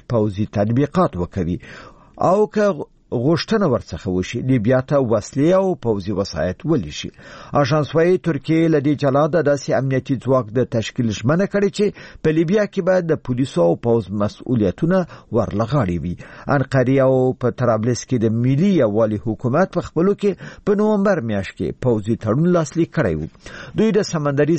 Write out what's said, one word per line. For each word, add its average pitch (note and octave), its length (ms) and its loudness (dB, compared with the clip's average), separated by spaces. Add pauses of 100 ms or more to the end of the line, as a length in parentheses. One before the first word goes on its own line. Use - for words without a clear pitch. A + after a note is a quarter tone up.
(120)
پوځي G#2+ 340 0 (120)
تطبیقات C3+ 580 0
وکوي F2 420 -4 (720)
او G#3 160 2
که G#3 200 0 (460)
غوښتنه E3+ 600 0
ورڅخه G2 360 -4
وشي، F#2 320 -2 (100)
لیبیا B2+ 300 2
ته C#3+ 200 -2
وسلې C3 580 0
او F#3+ 160 0 (100)
پوځي G2+ 340 -2
وسایط F2+ 480 -2
ولیږي. G#2+ 440 -2 (420)
آژانس C#3+ 420 0
وایي E3+ 240 4
ترکیې D#3+ 560 0
له D3 60 2
دې C#3+ 220 0
جلاده C#3+ 400 2
داسې C3+ 360 0
امنیتي C3 460 -2
ځواک B2+ 220 2 (100)
د - 200 2
تشکیل A2+ 340 -2
ژمنه D3 360 0
کړې G3+ 300 0
چې G#3 100 2 (360)
په D#3 60 2 (100)
لیبیا F#3+ 280 2
کې - 200 -4
به F#3 140 4
د E3 120 -2 (120)
پولیسو C3 380 -2
او E3+ 120 4 (120)
پوځ A#2 240 2
مسؤلیتونه G#2+ 880 0 (340)
ورله G#2 320 0
غاړې A2 380 0
وي. E2+ 120 -4 (400)
انقرې C3+ 520 2
او C3 260 4
په - 180 -4
طرابلس A#2 560 0
کې C3 180 0
د - 20 2 (180)
ملي C#3 340 2
یووالي A2 480 2
حکومت B2+ 500 0
په F3 120 0
خپلو F#3+ 260 0
کې G3+ 180 0 (320)
په G#3 160 0
نومبر G#3 400 2
میاشت G#2 380 -4
کې F2 100 -2 (140)
پوځي A2+ 320 0 (100)
تړون B2+ 220 0 (100)
لاسلیک D#3+ 400 -2
کړی A2 200 0
و. D2+ 60 -4 (540)
دوی G#3+ 160 2
د - 200 0
سمندري D3 460 0